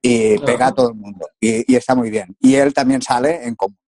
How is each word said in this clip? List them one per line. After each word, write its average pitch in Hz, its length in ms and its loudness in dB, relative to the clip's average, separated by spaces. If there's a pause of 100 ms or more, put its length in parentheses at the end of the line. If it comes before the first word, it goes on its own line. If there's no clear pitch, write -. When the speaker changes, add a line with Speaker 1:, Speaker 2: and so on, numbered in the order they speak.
Speaker 1:
y 113 360 2
Speaker 2:
Ajá. - 100 -2
Speaker 1:
pega 123 220 0
a 135 60 -4
todo 127 160 2
el 113 40 -14
mundo, 101 320 -16 (140)
y, 113 320 0
y 123 40 6
está 123 200 0
muy 117 140 -2
bien. 98 300 -6
Y 131 140 6
él 139 180 2
también 131 300 0
sale 131 420 -2
en 220 120 -8
Community. 196 360 -8